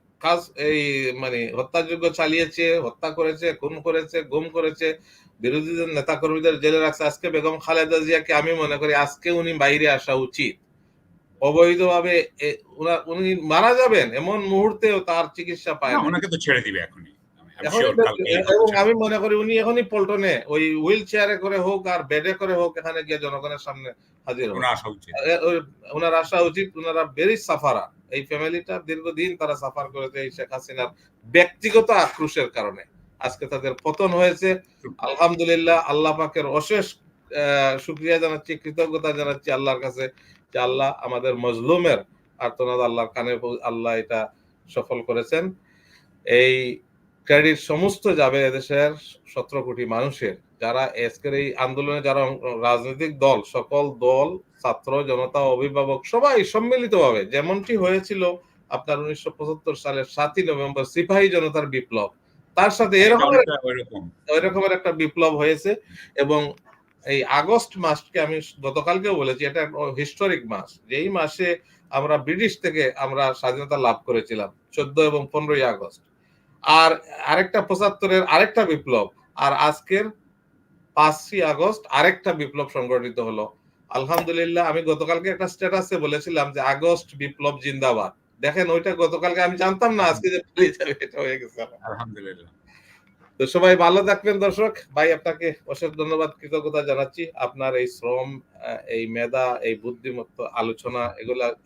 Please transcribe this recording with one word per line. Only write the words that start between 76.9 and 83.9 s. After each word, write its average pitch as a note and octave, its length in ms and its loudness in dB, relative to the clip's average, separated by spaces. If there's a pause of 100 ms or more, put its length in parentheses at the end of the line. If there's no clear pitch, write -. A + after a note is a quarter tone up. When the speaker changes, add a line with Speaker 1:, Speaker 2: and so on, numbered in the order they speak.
Speaker 1:
আরেকটা F#3 360 2
পঁচাত্তরের G3 600 2
আরেকটা G#3 420 4
বিপ্লব, B2+ 440 0 (260)
আর C#3 180 2
আজকের D3+ 520 0 (920)
পাঁচই D#3 480 2
আগস্ট D#3+ 480 0
আরেকটা F3 420 2
বিপ্লব C#3+ 400 -6
সংগঠিত B2 460 -2
হলো। G#2+ 340 -6 (360)
আলহামদুলিল্লাহ, E3+ 800 0